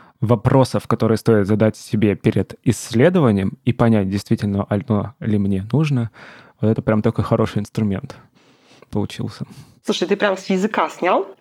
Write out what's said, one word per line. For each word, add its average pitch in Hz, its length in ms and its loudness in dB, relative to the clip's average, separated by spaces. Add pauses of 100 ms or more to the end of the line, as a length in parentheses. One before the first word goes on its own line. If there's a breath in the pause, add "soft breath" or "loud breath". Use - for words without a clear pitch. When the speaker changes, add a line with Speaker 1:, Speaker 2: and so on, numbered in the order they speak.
(200 loud breath)
Speaker 1:
вопросов, 117 680 2
которые 110 320 0
стоит 107 280 4
задать 107 300 2
себе 104 380 0
перед - 480 -2
исследованием, 117 880 2 (120)
и 123 60 0
понять, 110 380 2
действительно, 101 580 -2
оно 104 520 -2
ли 104 180 -2
мне 98 340 -2
нужно, 135 380 0 (500 loud breath)
вот 107 100 0
это 110 120 0
прям 110 220 0
такой 110 200 0
хороший 113 360 0
инструмент 104 560 -4 (720 soft breath)
получился. - 560 -8 (440 loud breath)
Speaker 2:
«Слушай, 190 180 -2
ты 196 100 0
прям 202 200 -2
с 190 140 -16
языка 185 360 0
снял. 214 380 -2 (160)